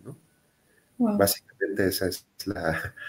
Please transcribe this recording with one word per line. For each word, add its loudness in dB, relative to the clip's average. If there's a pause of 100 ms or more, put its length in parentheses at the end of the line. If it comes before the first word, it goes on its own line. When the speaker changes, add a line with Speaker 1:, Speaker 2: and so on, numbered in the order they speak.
Speaker 1:
¿no? -14 (800)
Speaker 2:
Wow. 2
Speaker 1:
Básicamente 0
esa 0
es -8 (200)
la, -2 (140)